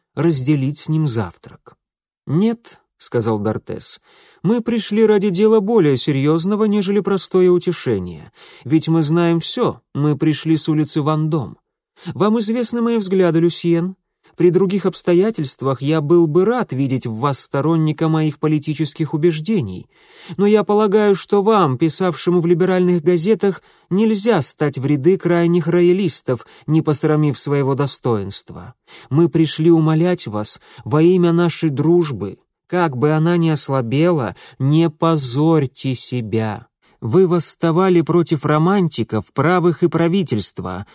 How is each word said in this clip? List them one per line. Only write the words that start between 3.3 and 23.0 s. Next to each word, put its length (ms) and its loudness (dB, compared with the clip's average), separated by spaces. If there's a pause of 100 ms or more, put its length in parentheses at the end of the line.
Дортес, — 640 -8 (400)
мы 180 2
пришли 440 0
ради 260 4
дела 300 4
более 360 2
серьезного, 680 0
нежели 360 0
простое 500 0
утешение. 840 -4 (320)
Ведь 240 0
мы 140 2
знаем 380 2
все, 400 -4 (140)
мы 220 0
пришли 400 0
с 120 -4
улицы 340 0
Вандом. 560 -2 (560)
Вам 240 0
известны 420 -2
мои 180 0
взгляды, 420 0
Люсьен. 560 0 (400)
При 140 4
других 360 0
обстоятельствах 960 -2
я 180 0
был 280 4
бы 160 2
рад 280 -2
видеть 360 -2
в 60 -6
вас 260 -2
сторонника 680 -2
моих 300 -2
политических 720 -4
убеждений. 760 -2 (480)
Но 100 2
я 160 4
полагаю, 540 2
что 260 0
вам, 340 2
писавшему 640 0
в 80 0
либеральных 560 2